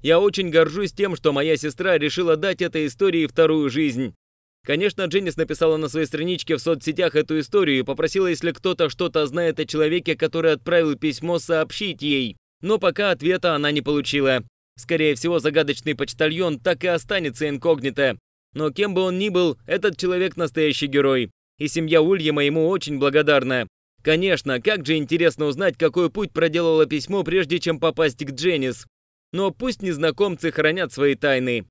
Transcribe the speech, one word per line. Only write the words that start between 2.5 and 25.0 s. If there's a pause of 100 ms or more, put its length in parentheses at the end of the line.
этой
истории
вторую
жизнь". (520)
Конечно,
Дженнис
написала
на
своей
страничке
в
соцсетях
эту
историю
и
попросила,
если
кто-то
что-то
знает
о
человеке,
который
отправил
письмо,
сообщить
ей. (240)
Но
пока
ответа
она
не
получила. (340)
Скорее
всего,
загадочный
почтальон
так
и
останется
инкогнито. (360)
Но
кем
бы
он
ни
был,
этот
человек
настоящий
герой. (280)
И
семья
Уильяма
ему
очень
благодарна. (360)
Конечно,
как
же
интересно